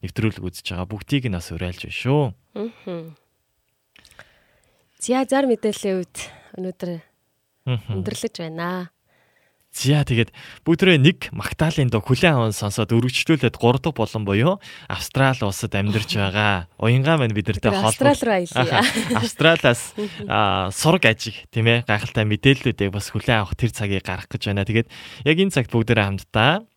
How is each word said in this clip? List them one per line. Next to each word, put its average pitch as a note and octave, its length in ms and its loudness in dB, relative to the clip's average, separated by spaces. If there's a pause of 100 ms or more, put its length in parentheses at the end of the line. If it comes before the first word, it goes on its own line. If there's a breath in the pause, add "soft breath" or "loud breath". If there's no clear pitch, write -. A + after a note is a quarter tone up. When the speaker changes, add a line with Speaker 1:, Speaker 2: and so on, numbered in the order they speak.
Speaker 1:
нэвтрүүлэг G#2 400 -4
үзэж F2+ 240 -12
байгаа. F2+ 240 -8
Бүгдийг B2 400 -4
нь F#2+ 80 -4
бас F2 160 -10
уриалж F2 320 -8
байна F2 80 -12
шүү. C#3+ 300 0 (340)
Speaker 2:
Мгм. F3+ 560 -12 (1800 soft breath)
За, B3+ 320 -2
зар C4+ 160 2
мэдээллийн G#3 540 -2
үед - 180 -10 (400 loud breath)
өнөөдөр F#3 340 -8 (800)
Speaker 1:
Мгм. A2 320 -4
Speaker 2:
өндөрлөж A3+ 380 -6
байна. E3+ 500 -8 (840)
Speaker 1:
За, C#3+ 320 2
тэгээд A#2 240 2 (400 loud breath)
бүгдээрээ E3+ 320 6
нэг E3 180 4 (140)
магтаалын C#3 560 0
дуу A2 160 0
хүлээн C#3+ 320 4
аван A2+ 160 2
сонсоод G#2+ 400 -2
үргэлжлүүлээд B2+ 640 2
гурав B2 240 4
дахь D#3+ 160 -4
булан A2 240 -2
буюу G#2+ 400 2 (240 loud breath)
Австрали C3 640 0
улсад G2 240 -6
амьдарч G#2 420 0
Speaker 2:
<laughs> G#2+ 60 0
Speaker 1:
байгаа G2 560 0
уянгаа C3 400 2
маань A#2 160 0
бид G2+ 160 -2
нартай A2 240 0
Speaker 2:
Бид G3 80 0
Speaker 1:
холбогд-, A2 80 4
Speaker 2:
Австрали C#4 320 2
руу A#3 160 0
аялъя. F3+ 160 -4
Speaker 1:
Аха, F#3+ 260 2 (380)
Австралиас, D3+ 640 2 (120)
Speaker 2:
<laughs> - 40 -14
Мгм. G3+ 320 -10
Speaker 1:
а, F#2+ 400 0
сураг D#3+ 400 2
ажиг, - 400 -6
тийм A2+ 160 -2
ээ, A#2 240 2
гайхалтай G#2+ 400 0
мэдээллүүдийг G#2+ 640 2
бас G2+ 160 -6
хүлээн A2 320 0
авах - 160 -6
тэр A2+ 160 0
цагийг G2 320 -4
гаргах F#2 240 -10
гэж - 120 -8 (120)
байна. G2 80 0
Тэгээд A2+ 260 0 (380 loud breath)
яг D#3 160 4
энэ F#3+ 160 2
цагт B2 160 -2
бүгдээрээ A2+ 320 2
хамтдаа A2 480 2 (240)